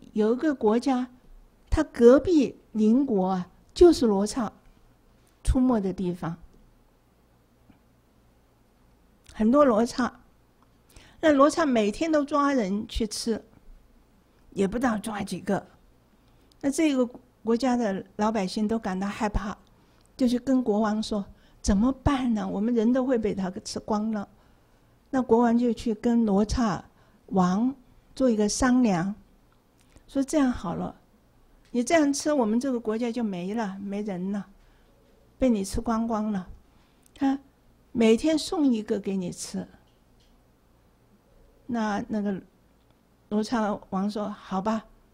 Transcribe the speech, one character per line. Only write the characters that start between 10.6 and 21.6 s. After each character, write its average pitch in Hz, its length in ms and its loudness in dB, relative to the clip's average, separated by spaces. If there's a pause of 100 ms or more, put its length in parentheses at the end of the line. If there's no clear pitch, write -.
那 311 140 4
罗 277 160 6
刹 330 160 0
每 226 260 2
天 311 200 -4
都 302 120 2
抓 285 300 0
人 208 340 -2
去 - 200 -4
吃， - 360 -6 (1080)
也 196 160 0
不 208 100 -6
知 254 80 0
道 220 140 -2
抓 202 240 -8
几 185 160 -8
个。 180 260 -4 (960)
那 277 80 -2
这 294 260 2
个 254 80 2 (400)
国 226 140 0
家 247 180 0
的 202 300 -2 (120)
老 208 140 0
百 208 140 -2
姓 214 220 -2
都 226 100 -2
感 190 200 -6
到 196 100 -4
害 208 200 -4
怕， 208 300 -6 (580)
就 262 120 2
去 240 100 0
跟 262 240 -2
国 214 180 0
王 214 220 0
说 214 240 -6 (340)
：“怎 214 160 0